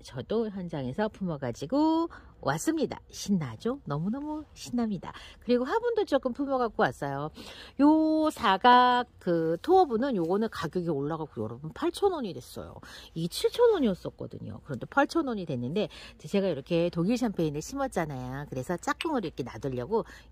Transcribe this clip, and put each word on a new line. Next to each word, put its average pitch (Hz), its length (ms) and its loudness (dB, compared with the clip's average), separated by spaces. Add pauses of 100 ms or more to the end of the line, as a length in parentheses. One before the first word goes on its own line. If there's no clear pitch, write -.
저도 208 480 -4
현장에서 170 580 -4
품어가지고 202 1000 0 (320)
왔습니다. 202 600 -2 (100)
신나죠? 190 760 -4
너무너무 277 600 -4 (100)
신납니다. 226 580 -4 (280)
그리고 247 240 2
화분도 440 400 0
조금 262 280 0
품어갖고 254 500 -2
왔어요. 139 480 -2 (500)
요 311 500 6
사각 247 760 6 (120)
그 170 440 0
토어분은 285 520 4
요거는 190 360 2
가격이 170 380 -4
올라가고 147 540 -4
여러분 123 300 -8
팔천 359 400 0
원이 240 220 -4
됐어요. 104 420 -14 (380)
이게 165 140 -2
칠천 466 440 4
원이었었거든요. 175 920 -4
그런데 120 220 -8
팔천 302 400 2
원이 208 200 -4
됐는데, 143 420 -2 (300)
제가 196 300 0
이렇게 165 420 0
독일 185 280 0
샴페인을 165 420 0
심었잖아요. 147 880 -4
그래서 135 260 -4
짝꿍을 269 480 -2
이렇게 - 180 -6
놔두려고 127 640 -4 (280)